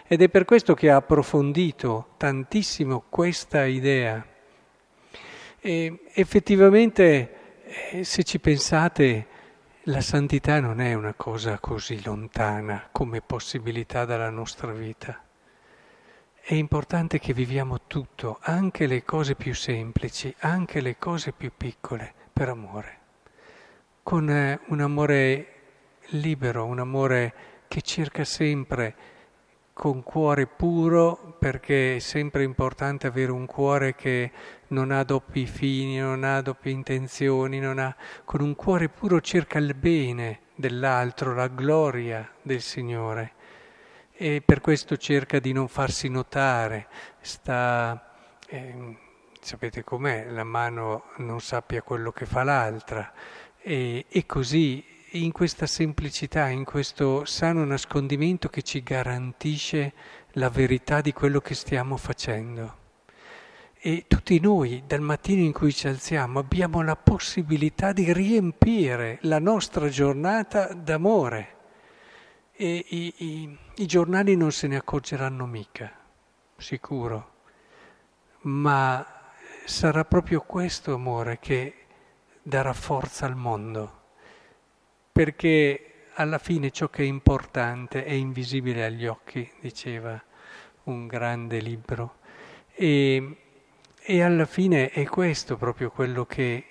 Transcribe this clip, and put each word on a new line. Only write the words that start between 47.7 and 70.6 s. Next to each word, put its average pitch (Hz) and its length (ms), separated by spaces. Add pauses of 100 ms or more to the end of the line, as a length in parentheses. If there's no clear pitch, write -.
ehm, 123 480 (460)
sapete - 420
com'è, 123 460
la 113 140
mano 117 600 (120)
non 117 240
sappia 117 400
quello 113 300
che - 160
fa 127 160
l'altra. 113 680 (560)
E, 127 400
e - 200
così, 139 580 (280)
in 165 180
questa 165 340
semplicità, 151 840
in 131 160
questo 139 600
sano 165 400
nascondimento 143 840
che - 140
ci 135 220
garantisce 131 1080 (400)
la 131 160
verità 131 520
di 143 100
quello 139 280
che - 160
stiamo 131 420
facendo. 113 760 (1000)
E 165 340
tutti - 320
noi, 147 460
dal 147 160
mattino 151 400
in 160 100
cui 147 220
ci - 140
alziamo, 135 500
abbiamo 165 460
la 156 120
possibilità 160 960
di 180 220
riempire 175 1080
la 156 180
nostra 165 500
giornata 175 840